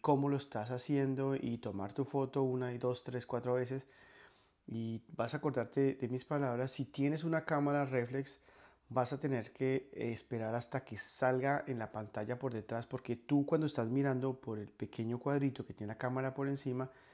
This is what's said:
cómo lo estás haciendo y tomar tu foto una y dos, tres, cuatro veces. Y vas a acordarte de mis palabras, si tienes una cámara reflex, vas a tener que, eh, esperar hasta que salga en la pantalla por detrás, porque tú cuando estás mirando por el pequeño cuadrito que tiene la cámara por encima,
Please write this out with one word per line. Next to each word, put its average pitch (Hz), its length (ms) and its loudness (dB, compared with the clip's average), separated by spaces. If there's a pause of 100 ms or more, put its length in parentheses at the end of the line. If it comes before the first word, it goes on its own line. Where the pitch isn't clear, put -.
cómo 143 260 6
lo 143 80 4
estás 120 340 -4
haciendo 135 680 2
y 117 220 -2
tomar 98 340 -4
tu 139 120 -2
foto 135 380 0
una 127 300 0
y 120 60 -4
dos, 123 240 0
tres, 123 220 -6
cuatro 123 300 0
veces. 127 320 0 (800)
Y 113 420 -4
vas 117 260 -2
a 151 40 -4
acordarte 135 560 2
de 127 140 -2
mis 127 160 -4
palabras, 135 480 0
si 135 140 -4
tienes 147 380 0
una 160 200 0
cámara 143 420 2
reflex, 131 560 -2 (480)
vas 123 240 2
a 135 40 -2
tener 131 340 0
que, 131 420 0
eh, 117 180 -2
esperar 113 420 -4
hasta 120 300 -4
que 107 140 -10
salga 131 680 2
en 127 120 -2
la 110 120 -4
pantalla 110 480 -4
por 127 140 -2
detrás, 113 340 -4
porque - 300 -4
tú 143 300 2
cuando 156 200 4
estás 123 220 0
mirando 131 500 2
por 110 200 -6
el 104 100 -8
pequeño 117 500 -4
cuadrito 139 460 0
que - 80 -10
tiene 107 220 -6
la - 40 -10
cámara 131 360 0
por 139 140 -2
encima, 131 420 -2 (240)